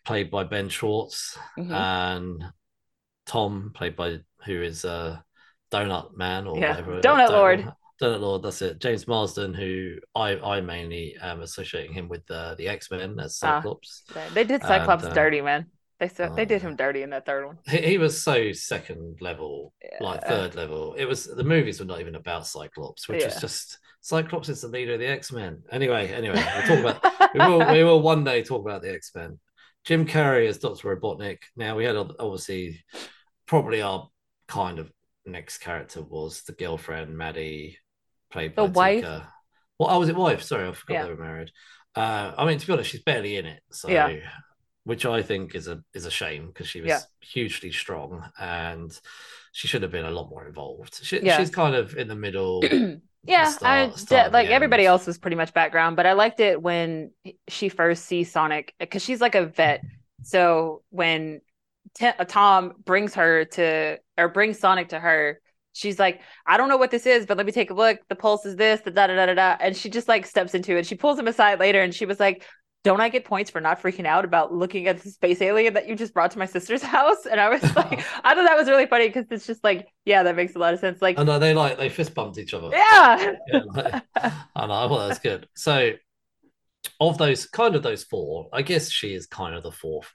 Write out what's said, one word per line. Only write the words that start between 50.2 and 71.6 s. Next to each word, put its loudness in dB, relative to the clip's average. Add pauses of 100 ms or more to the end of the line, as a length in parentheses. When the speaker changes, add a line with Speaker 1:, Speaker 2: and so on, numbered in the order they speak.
Speaker 1:
more -18
involved. -16
She, -6
Speaker 2:
Yeah. 4
Speaker 1:
she's 0
kind 0
of -2
in -6
the -10
middle, -4
Speaker 2:
<clears throat> 0 (240)
Yeah, 4
Speaker 1:
the 0
start, 2
Speaker 2:
I, -20
Speaker 1:
start -12
Speaker 2:
de-, 8
Speaker 1:
and 0
Speaker 2:
like, 6
Speaker 1:
the 2
Speaker 2:
everybody 6
Speaker 1:
end. 8
Speaker 2:
else 4
was -6
pretty -4
much -2
background, 2
but 6
I 8
liked 4
it 4
when -2 (380)
she -6
first 0
sees -2
Sonic, -2 (160)
'cause -6
she's, -4
like, 2
a 4
vet. 2 (420)
So 2
when -4 (540)
T-, 0
uh, 0
Tom 4 (120)
brings 0
her 4
to, 0 (200)
or 4
brings 0
Sonic 2
to -6
her, 2 (320)
she's -4
like, 2 (240)
"I 6
don't 2
know 4
what 2
this -2
is, 6
but 0
let 0
me -2
take -2
a -10
look. 4
The -6
pulse 2
is -8
this, 4
the -8
da 6
da -2
da 4
da 2
da." 4
And 0
she -10
just, -4
like, 4
steps 0
into -2
it. 0
She -8
pulls 0
him -4
aside 4
later, 6